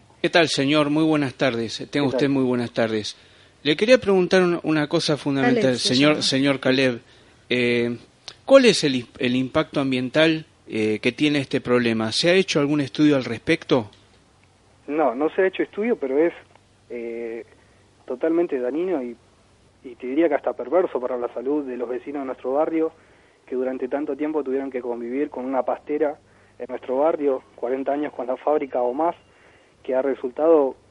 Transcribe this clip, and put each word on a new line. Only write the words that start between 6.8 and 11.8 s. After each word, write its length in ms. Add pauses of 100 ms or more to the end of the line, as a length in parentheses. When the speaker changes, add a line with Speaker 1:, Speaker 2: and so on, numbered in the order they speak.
Speaker 1:
Eh, 480 (480)
¿cuál 200
es 180
el, 220 (140)
el 160
impacto 460
ambiental, 640 (220)
eh, 320
que 120
tiene 280
este 200
problema? 520